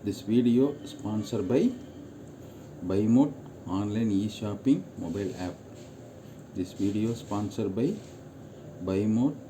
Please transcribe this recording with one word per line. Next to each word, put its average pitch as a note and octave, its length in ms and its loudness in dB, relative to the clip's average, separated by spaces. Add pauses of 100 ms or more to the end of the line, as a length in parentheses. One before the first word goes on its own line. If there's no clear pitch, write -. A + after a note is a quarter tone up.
This G2+ 180 -2
video A#2+ 440 6 (200)
sponsored - 640 -2
by C3+ 140 6 (1200)
Buy F#2+ 260 2
Mode C#3 260 6 (340)
online G#2 440 0
e-shopping G#2 680 2 (180)
mobile F2+ 400 -4
app. F2+ 180 -4 (1000)
This F#2 180 -4
video G#2 400 2
sponsored G#2 640 -2
by A#2 120 2 (960)
Buy F#2+ 240 2
Mode A#2 320 4 (120)